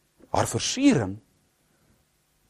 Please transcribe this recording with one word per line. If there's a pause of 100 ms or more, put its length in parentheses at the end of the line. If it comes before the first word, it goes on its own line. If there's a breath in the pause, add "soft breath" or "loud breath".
(340)
Haar
versiering (1300)